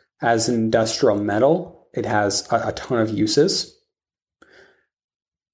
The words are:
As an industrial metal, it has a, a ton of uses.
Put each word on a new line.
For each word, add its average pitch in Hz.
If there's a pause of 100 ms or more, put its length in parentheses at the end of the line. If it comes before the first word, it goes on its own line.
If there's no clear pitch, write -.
(220)
As 117
an 123
industrial 113
metal, 117
it 117
has 104
a, 113
a 107
ton -
of 110
uses. - (1700)